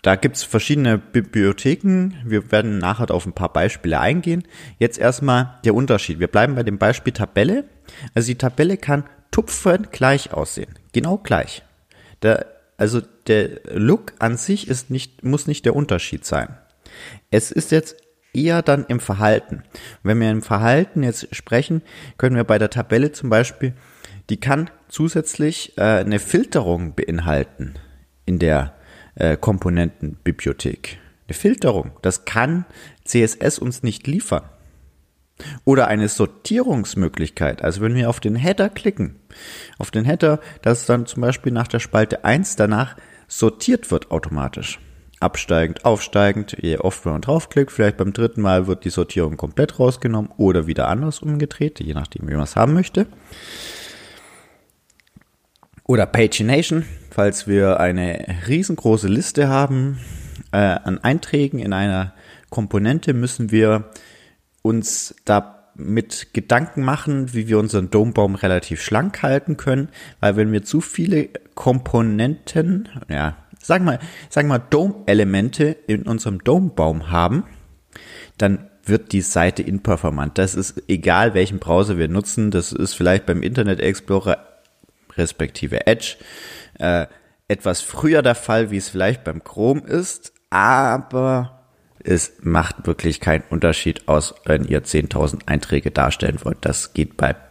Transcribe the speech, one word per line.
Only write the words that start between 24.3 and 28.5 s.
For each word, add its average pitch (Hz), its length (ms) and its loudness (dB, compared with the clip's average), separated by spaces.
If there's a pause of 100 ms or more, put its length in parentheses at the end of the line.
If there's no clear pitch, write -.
die 107 100 -4
kann 143 300 -2 (180)
zusätzlich, - 880 -4
äh, - 40 0
eine 104 360 2
Filterung 87 760 0
beinhalten 73 800 -2 (500)
in 90 140 0
der, 76 360 2 (420)